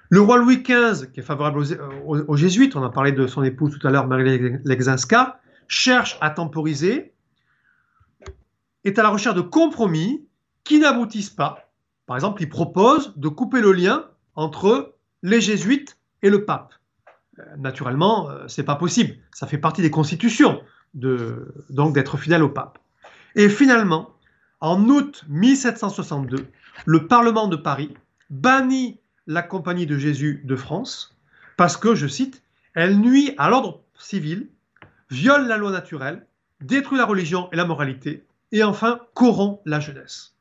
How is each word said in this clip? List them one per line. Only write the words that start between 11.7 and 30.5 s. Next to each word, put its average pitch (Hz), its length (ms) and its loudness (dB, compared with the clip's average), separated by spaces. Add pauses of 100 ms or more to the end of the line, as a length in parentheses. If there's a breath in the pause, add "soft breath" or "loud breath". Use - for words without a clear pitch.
Par 127 100 -8
exemple, 196 240 -6
il 156 80 -6
propose 214 640 2
de 147 140 -6
couper 233 320 -2
le 202 100 6
lien 190 340 0 (300)
entre 165 600 -2 (280)
les 214 160 2
jésuites 214 580 -2 (240)
et 202 80 4
le 202 140 2
pape. - 300 -8 (640)
Euh, - 40 -20 (140)
naturellement, 139 720 -2
euh, 139 180 -16
c'est 143 160 -8
pas 147 120 -2
possible. 170 400 -2 (180)
Ça - 140 -12
fait 151 100 -4
partie 160 240 -2
des 160 100 2
constitutions 175 680 2 (320 soft breath)
de, 120 600 -6 (160)
donc 143 240 0
d'être 139 240 0
fidèle 160 260 2
au 135 60 2
pape. 139 300 -12 (560 soft breath)
Et 208 120 8
finalement, 208 680 2 (440)
en 190 300 2
août 285 400 0
mille 208 260 4
sept 240 220 -2
cent 202 120 -6
soixante-deux, 135 580 -8 (380 loud breath)
le 156 220 4
Parlement 233 400 4
de 170 80 -2
Paris 147 380 -6 (360)
bannit 254 720 0 (260)
la 165 180 -4
Compagnie 175 420 -6
de 147 120 -2
Jésus 143 480 -4
de 131 120 -4